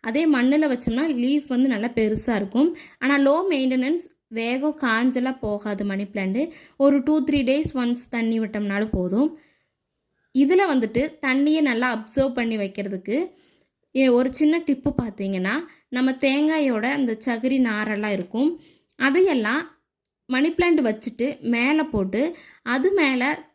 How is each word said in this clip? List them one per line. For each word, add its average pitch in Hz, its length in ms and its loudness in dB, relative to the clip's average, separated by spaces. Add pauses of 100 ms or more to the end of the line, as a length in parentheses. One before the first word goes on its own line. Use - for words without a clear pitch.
அதே 233 240 0
மண்ணுல 285 400 4
வச்சோம்னா 254 380 -2 (100)
லீஃப் 277 320 0
வந்து 254 200 2
நல்லா 233 240 -2
பெருசா 220 440 0
இருக்கும். 226 340 0 (280)
ஆனா 269 200 0
லோ 277 160 4 (120)
மெயின்டெனன்ஸ், 269 580 0 (280)
வேகம் 254 460 -2
காஞ்செல்லாம் 247 640 0
போகாது 208 440 -4
மணி 196 200 -4
பிளான்ட். 196 340 -4 (400)
ஒரு 285 240 6
டூ, 302 200 2
த்ரீ 285 200 2
டேஸ் 277 320 0
ஒன்ஸ் 240 340 -2
தண்ணி 226 300 -2
விட்டோம்னாலும் 208 540 -4
போதும். 190 340 0 (1080)
இதுல 294 300 4
வந்துட்டு 247 360 0 (180)
தண்ணியை 285 420 2
நல்லா 247 300 2
அப்சர்வ் 247 420 -2
பண்ணி 226 240 -2
வைக்கிறதுக்கு, 196 600 -6 (760)
ஏ, 262 140 4
ஒரு 254 240 2
சின்ன 302 260 2
டிப்பு 285 360 -2
பார்த்தீங்கன்னா, 196 600 -4 (360)
நம்ம 262 260 0
தேங்காயோட 277 720 0
அந்த 269 300 0
சகிரி 247 400 -2
நாரெல்லாம் 214 540 -2
இருக்கும், 220 340 -2 (500)
அதையெல்லாம் 277 640 2 (680)
மணி 269 200 2
பிளான்ட் 330 320 2
வச்சுட்டு 226 460 -2 (200)
மேல 247 380 2
போட்டு 202 360 -2 (440)
அது 262 280 0
மேல 269 300 2 (320)